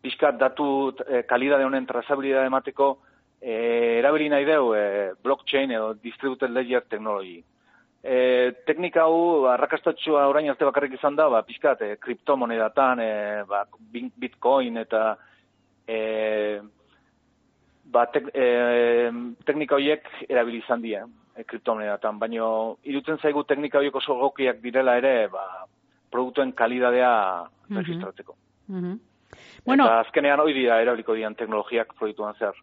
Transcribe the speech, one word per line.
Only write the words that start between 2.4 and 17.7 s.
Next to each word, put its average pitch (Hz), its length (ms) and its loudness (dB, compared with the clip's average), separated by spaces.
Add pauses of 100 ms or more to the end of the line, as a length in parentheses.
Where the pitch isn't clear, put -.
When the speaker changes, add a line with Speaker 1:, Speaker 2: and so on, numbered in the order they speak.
Speaker 1:
emateko, 135 520 0 (440)
eh, 117 560 0
erabili 151 320 2
nahi 143 160 2
deu, 143 280 2
eh, 101 380 -2 (100)
blockchain 135 500 -2
edo 110 220 -4
distributed 127 560 -6
ledger 123 380 -2
technology. 101 540 -8 (640)
Eh, 127 480 2 (120)
teknika 165 380 0
hau 165 440 4
arrakastatsua 143 840 0
orain 147 200 2
arte 139 160 0
bakarrik 139 300 0
izan 143 220 -2
da, 156 120 4
ba, 113 140 4
pixkat, - 400 -2
eh, 107 160 -6
kriptomonedatan, 123 1000 0
eh, 104 460 -4
ba, 101 200 -4 (120)
bin-, 117 380 -12
Bitcoin 123 640 0
eta, 110 400 -2 (680)
eh, 110 760 -2 (1200)